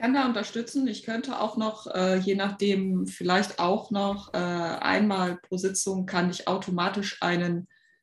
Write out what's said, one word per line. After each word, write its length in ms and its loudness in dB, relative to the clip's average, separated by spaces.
Ich 40 -2
kann 100 4
da 120 4
unterstützen. 600 -2
Ich 160 -4
könnte 380 -4
auch 160 -2
noch, 320 -2
äh, 300 2
je 180 2
nachdem, 720 2
vielleicht 500 0
auch 320 2
noch, 420 -2
äh, 40 -4
einmal 1000 0
pro 180 -6
Sitzung 500 -2
kann 240 2
ich 160 -6
automatisch 720 -2
einen 460 0